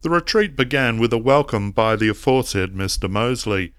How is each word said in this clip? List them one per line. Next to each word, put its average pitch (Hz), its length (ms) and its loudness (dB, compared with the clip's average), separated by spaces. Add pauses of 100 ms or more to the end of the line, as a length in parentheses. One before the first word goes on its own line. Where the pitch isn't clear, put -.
The 160 100 -4
retreat 170 440 0
began 127 440 0
with 113 160 2
a 117 40 2
welcome 117 520 2
by 110 260 2
the 107 140 2
aforesaid 101 640 0
Mister 95 340 -4
Mosley. 104 720 -2